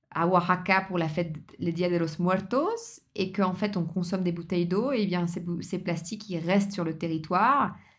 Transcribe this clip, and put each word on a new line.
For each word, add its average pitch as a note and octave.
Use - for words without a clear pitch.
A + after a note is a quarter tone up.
à E3+
Oaxaca F3+
pour F3+
la D#3+
fête, D#3
le E3+
Dia F3
de F3
los D#3+
Muertos, C4
et F#3+
qu'en F#3
fait, G3+
on F3
consomme F3+
des F3
bouteilles F3
d'eau, A3
et G#3+
bien, F3
ces F3
bou-, E3+
ces -
plastiques, F3
ils F3
restent G3
sur E3+
le D#3+
territoire F3+